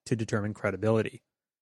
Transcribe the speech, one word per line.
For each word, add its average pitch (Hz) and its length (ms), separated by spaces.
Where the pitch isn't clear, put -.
to 135 100
determine 107 380
credibility. 107 680